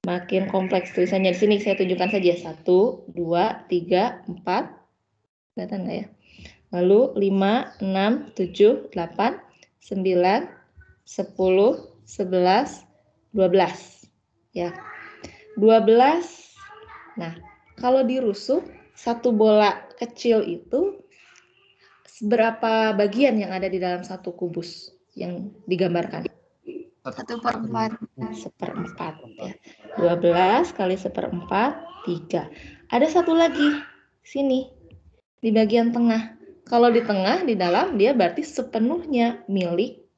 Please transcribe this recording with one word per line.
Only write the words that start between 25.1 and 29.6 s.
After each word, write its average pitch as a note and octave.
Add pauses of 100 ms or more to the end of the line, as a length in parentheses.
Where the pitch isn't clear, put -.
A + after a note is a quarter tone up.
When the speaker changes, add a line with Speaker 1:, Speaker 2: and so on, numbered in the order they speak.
Speaker 1:
yang F3+ (160)
digambarkan? F3 (840)
Speaker 2:
Satu -
per A#3
empat. A3 (320)
Speaker 1:
Seperempat, - (240)
ya. F#3+ (400)